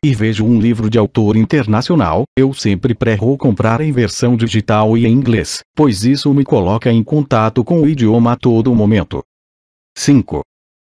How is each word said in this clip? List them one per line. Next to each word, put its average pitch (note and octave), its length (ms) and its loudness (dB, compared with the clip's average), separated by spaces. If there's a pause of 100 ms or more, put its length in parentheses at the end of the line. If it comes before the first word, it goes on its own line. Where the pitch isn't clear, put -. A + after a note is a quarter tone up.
e D3 120 2
vejo A2 320 -2
um A#2 120 2
livro A2 300 0
de A2 80 -2
autor G#2+ 400 0
internacional, A2+ 880 0 (100)
eu C3+ 200 0
sempre G#2+ 400 -2
prefiro A2+ 420 -2
comprar A#2 460 0
em D#3 100 -2
versão A#2+ 420 0
digital A2 640 0
e A#2 80 2
em A2+ 80 2
inglês, A#2 480 -2 (160)
pois A#2+ 260 0
isso C#3 300 0
me C#3 120 2
coloca A2 460 0
em A2+ 140 2
contato A#2 580 0
com E3 200 0
o C#3+ 40 2
idioma A#2 460 2
a A#2+ 40 -2
todo A#2+ 380 0
momento. G#2 480 0 (720)
Cinco. A#2+ 460 0 (480)